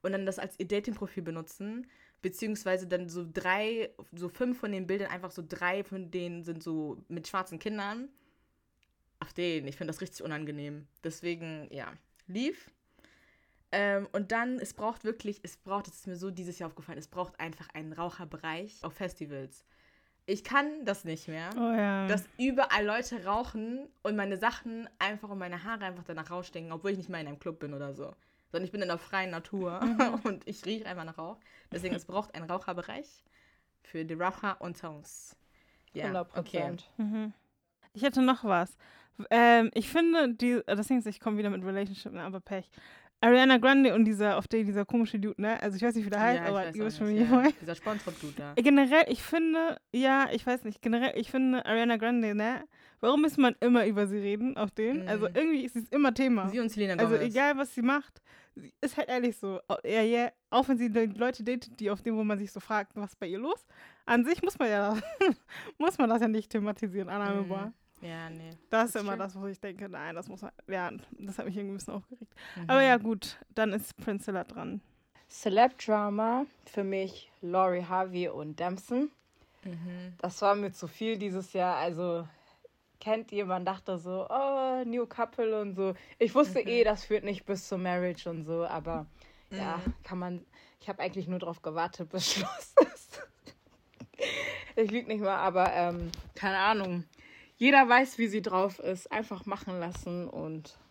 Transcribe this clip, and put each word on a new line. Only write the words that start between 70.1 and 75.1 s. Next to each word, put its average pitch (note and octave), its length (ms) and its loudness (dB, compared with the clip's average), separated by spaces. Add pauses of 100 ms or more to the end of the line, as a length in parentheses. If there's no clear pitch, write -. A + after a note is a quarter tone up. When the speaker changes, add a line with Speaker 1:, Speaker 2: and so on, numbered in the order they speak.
Speaker 2:
das F#3 140 -10
muss F#3+ 120 -16
man", G3 120 -12 (140)
ja, F3+ 240 -4 (280)
das G3 200 -10
hat - 60 -6
mich F#3+ 120 -6
irgendwie G3 180 -6
ein - 40 -8
bisschen G#3+ 160 -10
aufgeregt. G#3+ 380 -14 (240)
Speaker 1:
Mhm. F3 140 -10
Speaker 2:
Aber C4+ 120 8
ja, C4 140 8
gut, A3 400 -2 (180)
dann A3 200 0
ist - 240 -6
Priscilla G3+ 460 -4
dran. - 360 -8 (480)